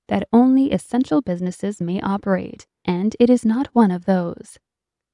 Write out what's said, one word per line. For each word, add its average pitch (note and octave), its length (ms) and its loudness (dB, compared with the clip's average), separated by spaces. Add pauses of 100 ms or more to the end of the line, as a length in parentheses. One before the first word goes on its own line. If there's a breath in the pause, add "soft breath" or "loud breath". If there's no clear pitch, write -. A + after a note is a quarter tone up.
that G3+ 260 -4
only C4 380 4
essential C4 500 -2
businesses F3+ 600 -6
may F3 200 -4
operate, G3 640 -6 (180)
and F3+ 340 -2
it A#3+ 100 6
is B3 140 2
not A#3 300 -2
one A3 160 4
of F3+ 160 -4
those. - 540 -4 (540)